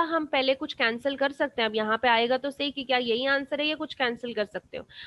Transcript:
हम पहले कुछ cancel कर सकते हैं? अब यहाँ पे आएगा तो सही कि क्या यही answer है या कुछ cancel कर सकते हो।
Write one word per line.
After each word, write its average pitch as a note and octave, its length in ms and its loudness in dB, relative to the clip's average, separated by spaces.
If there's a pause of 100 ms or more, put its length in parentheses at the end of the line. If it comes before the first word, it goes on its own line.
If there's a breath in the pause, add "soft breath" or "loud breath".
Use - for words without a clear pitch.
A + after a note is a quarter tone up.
हम D#4+ 220 0
पहले C4+ 300 2
कुछ D4 180 -6
cancel C4 440 0
कर C#4 140 0
सकते C#4+ 300 -2
हैं? A3+ 80 2
अब G#3+ 60 -4
यहाँ A3 220 2
पे B3+ 100 2
आएगा A#3 300 4
तो C#4 140 -6
सही C#4+ 200 -4
कि C4+ 120 -8
क्या B3+ 140 2
यही A#3+ 280 0
answer C#4 360 0
है D4+ 60 0
या D#4 80 0
कुछ D4+ 180 -6
cancel A#3+ 400 -2
कर G#3 120 -2
सकते - 320 -10
हो। - 80 -10 (220 loud breath)